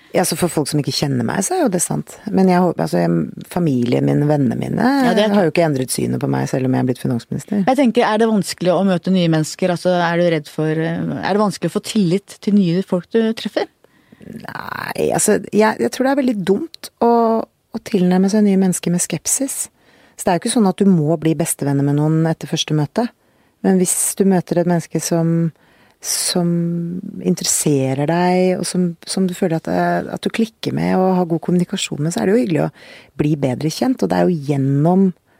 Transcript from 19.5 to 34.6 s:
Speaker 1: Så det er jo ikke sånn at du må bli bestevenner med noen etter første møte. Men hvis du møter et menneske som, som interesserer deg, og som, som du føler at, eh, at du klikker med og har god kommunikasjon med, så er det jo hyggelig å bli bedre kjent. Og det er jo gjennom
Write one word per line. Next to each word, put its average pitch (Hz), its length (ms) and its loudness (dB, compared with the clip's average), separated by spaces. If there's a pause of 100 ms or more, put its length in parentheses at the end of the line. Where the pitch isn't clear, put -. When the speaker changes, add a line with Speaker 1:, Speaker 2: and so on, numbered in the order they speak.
Speaker 1:
Så - 80 -10
det 196 60 2
er 170 80 2
jo - 20 -12
ikke 226 140 -2
sånn 202 160 4
at - 100 -2
du 196 80 8
må 160 300 4
bli 160 160 2
bestevenner 143 500 0
med 143 140 2
noen 160 260 2
etter 160 240 -4
første - 240 -4
møte. 151 320 0 (580)
Men 190 140 4
hvis - 380 -2
du 202 100 2
møter 180 340 2
et 170 80 2
menneske 170 340 0
som, 165 500 0 (520)
som - 460 -2 (760)
interesserer 143 840 0
deg, 180 500 2
og 175 80 -6
som, 180 220 0 (160)
som 190 220 -2
du 180 60 -4
føler 165 240 -2
at, 160 140 -8
eh, 175 420 -2
at 185 80 -8
du 202 80 -2
klikker - 460 -4
med 180 220 0
og 185 200 2
har 180 120 0
god 165 120 -2
kommunikasjon 180 640 -2
med, 165 100 -2
så 233 80 -4
er 202 60 0
det 196 80 4
jo 254 80 2
hyggelig 165 220 0
å 156 80 -4 (440)
bli 147 180 0
bedre 139 360 -2
kjent. 247 320 -2
Og 175 80 0
det 180 80 0
er 180 80 4
jo 180 100 0 (140)
gjennom 143 560 2 (320)